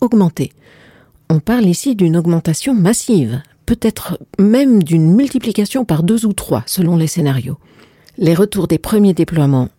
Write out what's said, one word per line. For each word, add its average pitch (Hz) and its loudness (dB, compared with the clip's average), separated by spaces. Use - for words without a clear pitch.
augmenter. 202 0
On 160 2
parle 226 0
ici 190 0
d'une 170 2
augmentation 170 -2
massive, 170 0
peut-être - -4
même 226 4
d'une 165 2
multiplication 240 -2
par 165 -2
deux 226 0
ou 202 0
trois 123 -4
selon 175 -2
les 160 0
scénarios. 135 -4
Les 170 2
retours 190 0
des 156 0
premiers 208 2
déploiements, 147 0